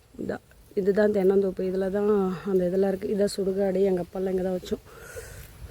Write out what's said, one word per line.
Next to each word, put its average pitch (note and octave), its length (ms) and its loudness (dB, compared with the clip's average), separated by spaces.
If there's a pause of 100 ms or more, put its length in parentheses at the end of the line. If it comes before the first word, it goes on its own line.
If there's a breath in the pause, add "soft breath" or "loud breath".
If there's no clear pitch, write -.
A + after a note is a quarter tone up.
(220)
இதா, - 140 -6 (440)
இதுதான் G3+ 380 4
தென்னந்தோப்பு. F#3+ 520 2
இதுல F#3+ 160 -2 (120)
தான் G#3 120 2 (400)
அந்த F#3+ 200 2
இதெல்லாம் F#3+ 220 2
இருக்கு. G3 220 -4
இதான் G3+ 220 0
சுடுகாடு. F#3+ 440 0 (120)
எங்க F3+ 140 0
அப்பாலாம் F#3+ 280 -4
இங்க F#3 140 -2
தான் F#3 100 -2
வச்சோம். - 260 -8 (880 loud breath)